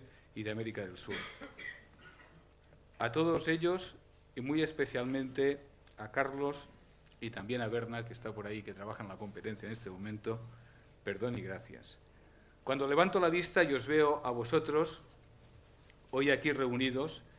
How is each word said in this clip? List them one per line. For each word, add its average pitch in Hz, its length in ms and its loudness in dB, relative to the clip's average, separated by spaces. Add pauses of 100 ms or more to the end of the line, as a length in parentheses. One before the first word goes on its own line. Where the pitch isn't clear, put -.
(340)
y 113 80 -6
de 107 80 -4
América 110 320 -4
del 92 160 -8
Sur. - 160 -6 (1800)
A 117 140 0
todos 160 360 2
ellos, 175 500 0 (380)
y 131 60 -6
muy 151 220 2
especialmente 135 960 0 (400)
a 107 120 -10
Carlos 139 580 -2 (520)
y 113 80 -4
también 113 320 -4
a 113 60 0
Berna, 117 360 -2
que 117 100 -10
está 110 180 -8
por 104 160 -6
ahí, 107 160 -6
que 101 100 -10
trabaja 104 300 -8
en 98 60 -8
la 95 80 -10
competencia 101 500 -8
en 110 60 -6
este 110 180 -10
momento, 107 480 -6 (640)
perdón 113 340 -4
y 101 40 -6
gracias. 92 580 -10 (640)
Cuando 139 240 2
levanto 185 320 6
la 175 100 6
vista 170 340 4
y 143 120 4
os 117 100 0
veo 147 400 6
a 123 60 0
vosotros, 151 720 2 (1080)
hoy 139 220 4
aquí 143 200 4
reunidos, 131 680 2 (180)